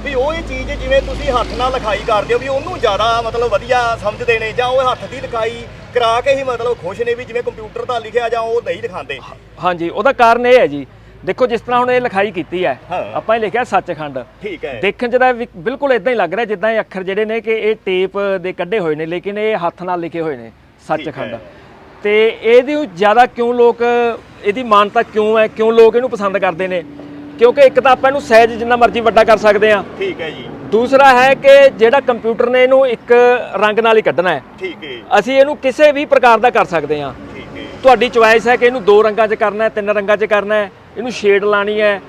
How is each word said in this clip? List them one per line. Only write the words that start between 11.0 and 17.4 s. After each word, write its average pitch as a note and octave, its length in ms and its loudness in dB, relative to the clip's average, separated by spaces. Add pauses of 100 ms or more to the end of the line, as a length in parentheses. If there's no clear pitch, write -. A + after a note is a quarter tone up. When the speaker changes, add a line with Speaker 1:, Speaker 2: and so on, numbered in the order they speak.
Speaker 2:
ਦੇਖੋ B3 200 -2
ਜਿਸ A3+ 140 -4
ਤਰ੍ਹਾਂ B3 200 -2
ਹੁਣ B3 100 -2
ਇਹ B3 100 2
ਲਿਖਾਈ G3+ 300 -2
ਕੀਤੀ E3+ 340 -6
ਹੈ C3 140 -2 (120)
Speaker 1:
ਹਾਂ। F3 120 -6 (100)
Speaker 2:
ਆਪਾਂ A3 240 -2
ਇਹ A#3 40 -4
ਲਿਖਿਆ A3 240 -4
ਸੱਚਖੰਡ। D#3 540 -4 (240)
Speaker 1:
ਠੀਕ F#3 220 -10
ਹੈ। C3 160 -10
Speaker 2:
ਦੇਖਣ G3+ 300 -4
'ਚ B3 60 -2
ਤਾਂ B3+ 180 2
ਵੀ A3+ 120 -8 (100)
ਬਿਲਕੁਲ C4 360 -4
ਇਦਾਂ A#3+ 200 -2
ਹੀ A#3+ 40 -2
ਲੱਗ F3+ 180 -2
ਰਿਹਾ A3+ 100 -4
ਜਿੱਦਾਂ G#3 280 -4
ਇਹ A3 80 0
ਅੱਖਰ F#3+ 220 -10
ਜਿਹੜੇ G3 220 -4
ਨੇ A3 160 -6